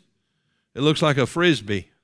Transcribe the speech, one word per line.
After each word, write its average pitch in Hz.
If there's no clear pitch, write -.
It 123
looks 151
like 147
a 127
Frisbee. 110